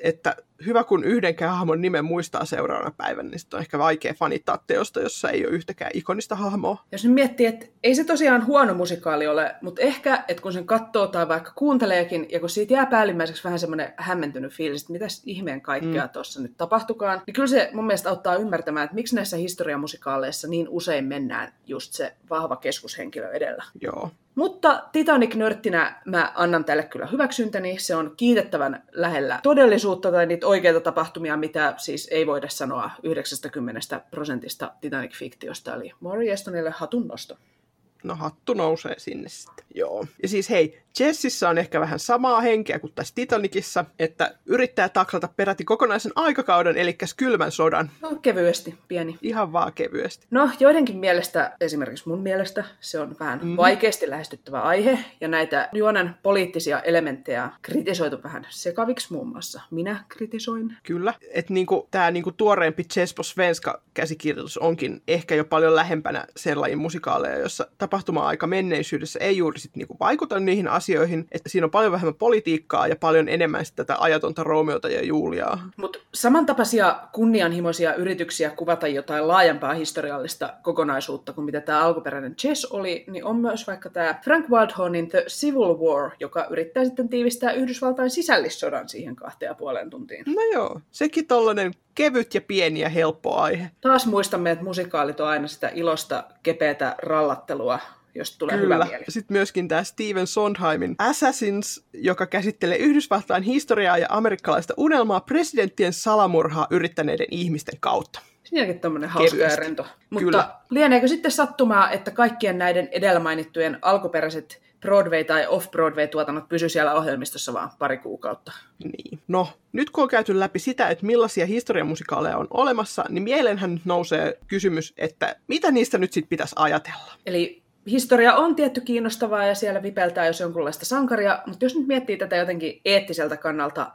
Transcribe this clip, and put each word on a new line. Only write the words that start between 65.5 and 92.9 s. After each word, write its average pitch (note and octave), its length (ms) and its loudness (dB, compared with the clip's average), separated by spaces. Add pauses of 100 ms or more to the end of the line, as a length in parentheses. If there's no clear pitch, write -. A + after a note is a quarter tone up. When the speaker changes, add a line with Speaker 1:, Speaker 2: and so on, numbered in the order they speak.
Speaker 1:
lähempänä D#3+ 500 -2 (100)
sen D3 240 -2
lajin C#3+ 180 -2
musikaaleja, D3 600 -2
jossa - 280 -4 (120)
tapahtuma-aika E3 680 -2
menneisyydessä E3+ 720 -2
ei G3 180 2
juuri E3 220 0
sit - 180 -16
niinku - 240 -10
vaikuta A#3 400 0
niihin F#3+ 280 0
asioihin, E3 640 0
että - 160 -8
siinä F3+ 160 0
on D#3+ 60 0
paljon G#3 220 4
vähemmän E3+ 220 0
politiikkaa G#3+ 760 2
ja D#3+ 80 0
paljon D#3+ 320 4
enemmän D#3+ 360 0
sit - 120 -16
tätä - 220 -2
ajatonta D#3+ 460 0
Romeota D#3 440 0
ja - 160 0
Juliaa. E3 720 -2
Speaker 2:
Mut - 260 -8 (120)
samantapaisia A#3+ 880 4 (120)
kunnianhimoisia E3+ 800 2
yrityksiä E3+ 560 -2
kuvata E3 380 -2
jotain D3+ 400 -2
laajempaa D#3 460 4
historiallista D3 880 -6
kokonaisuutta D3 680 -2
kuin D3+ 120 -8
mitä D3 160 -4
tää D3+ 200 0
alkuperäinen D#3+ 560 0
Chess C#4+ 280 -2
oli, F#3+ 440 -6
niin F#3 160 -10
on A3 120 0
myös A3+ 300 -2
vaikka F#3+ 240 -10
tää E3 340 -2
Frank D#4+ 240 2
Wildhornin F#3 600 2
The F3 200 2
Civil B3 500 2
War, C#3+ 320 2 (100)
joka - 300 -4
yrittää E3 340 0
sitten B3+ 240 -2
tiivistää A#3+ 440 0
Yhdysvaltain B3+ 580 0
sisällissodan D#3 800 -2
siihen - 280 -12
kahteen - 340 -12
ja - 40 -10
puoleen C3+ 360 -8
tuntiin. - 360 -16
Speaker 1:
No F4 160 0 (100)
joo, A#3 280 -2 (100)
sekin D4+ 360 -2
tollanen G#3+ 460 2 (220)
kevyt B3+ 400 2
ja F#3+ 60 2
pieni E3 400 0
ja D#3 80 0
helppo D#3+ 480 0